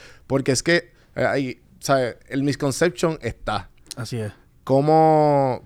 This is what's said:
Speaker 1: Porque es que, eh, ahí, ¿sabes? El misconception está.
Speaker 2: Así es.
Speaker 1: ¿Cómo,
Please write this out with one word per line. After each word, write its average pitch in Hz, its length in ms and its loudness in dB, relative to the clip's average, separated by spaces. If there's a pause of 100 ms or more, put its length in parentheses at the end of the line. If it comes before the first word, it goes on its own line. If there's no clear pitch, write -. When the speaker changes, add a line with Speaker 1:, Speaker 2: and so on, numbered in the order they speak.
(260)
Speaker 1:
Porque 135 260 0
es 123 100 -2
que, 170 300 0 (240)
eh, 123 100 0
ahí, 127 340 -4 (200)
¿sabes? 131 360 0 (120)
El 135 160 -4
misconception 156 760 -2
está. 104 480 -8 (280)
Speaker 2:
Así 120 220 -10
es. 107 140 -8 (320)
Speaker 1:
¿Cómo, 147 1000 2